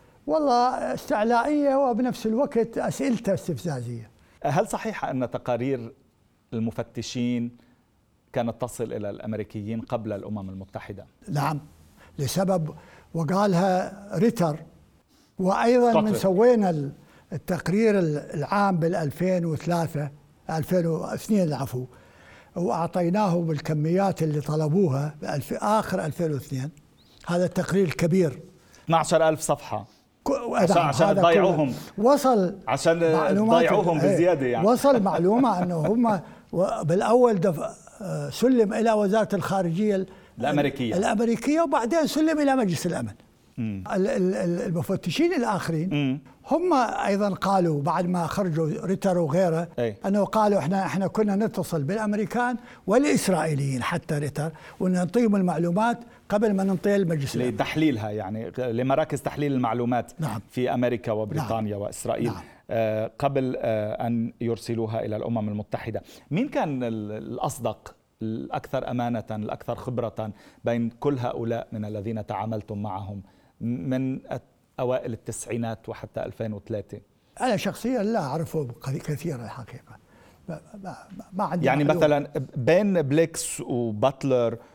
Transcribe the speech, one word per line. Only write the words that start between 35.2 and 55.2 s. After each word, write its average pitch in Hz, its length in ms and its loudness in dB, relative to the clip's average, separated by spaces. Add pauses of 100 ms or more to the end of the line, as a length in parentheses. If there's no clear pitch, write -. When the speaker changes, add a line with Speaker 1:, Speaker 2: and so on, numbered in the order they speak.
Speaker 2:
<laughs> 185 60 0
Speaker 1:
أنه 180 120 -2 (120)
هم 220 340 2 (320)
و-، 214 300 0
بالأول 226 560 4
دف-، 165 300 0 (320)
آه، 156 280 -6
سلم 220 440 4
إلى 220 180 2
وزارة 208 440 2
الخارجية 190 600 0
ال-، 190 120 -2 (320)
Speaker 2:
الأمريكية. 135 580 0
Speaker 1:
الأمريكية، 233 640 0
وبعدين 311 460 2
سلم 311 320 2
إلى 277 160 4
مجلس 185 300 0
الأمن. 127 280 -4 (440)
Speaker 2:
مم. 104 260 -4 (100)
Speaker 1:
ال-، 196 140 2
ال-، 190 280 0
ال-، 175 260 -2
المفتشين 190 720 0
الآخرين 185 600 -2
Speaker 2:
مم. 143 260 0 (320)
Speaker 1:
هم 339 220 2 (320)
أيضا 202 240 0
قالوا 180 520 2
بعد 170 240 0
ما 175 220 0
خرجوا 165 580 -2
ريتر 190 320 0
وغيره، 165 500 2 (120)
Speaker 2:
أي. 113 160 0 (100)
Speaker 1:
أنه 202 200 2
قالوا: 202 340 2
"إحنا، 185 260 0
إحنا 175 220 -2
كنا 208 280 0
نتصل 180 480 -2
بالأمريكان 214 760 -2 (300)
والإسرائيليين"، 160 960 2
حتى - 320 -4
ريتر، 151 360 -4 (280)
"ونعطيهم 185 560 2